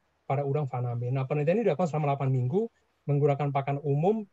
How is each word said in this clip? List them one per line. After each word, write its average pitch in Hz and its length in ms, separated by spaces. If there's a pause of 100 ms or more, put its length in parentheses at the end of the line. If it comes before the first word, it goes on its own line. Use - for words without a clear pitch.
(280)
pada 143 160
udang 139 240
faname. 123 400
Nah, 135 160
penelitian 147 340
ini 233 60
dilakukan 175 240
selama 147 240
delapan 139 160
minggu 131 400 (400)
menggunakan 143 480
pakan 143 240
umum, 170 520